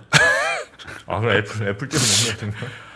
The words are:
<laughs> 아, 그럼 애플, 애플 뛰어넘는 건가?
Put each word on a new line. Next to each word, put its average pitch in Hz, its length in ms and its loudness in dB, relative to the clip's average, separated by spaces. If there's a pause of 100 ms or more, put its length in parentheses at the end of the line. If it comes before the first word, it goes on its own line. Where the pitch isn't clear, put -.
<laughs> - 960 0
아, 90 140 -2
그럼 110 160 2
애플, 107 320 0
애플 104 220 -4
뛰어넘는 113 500 2
건가? 107 340 -8 (220)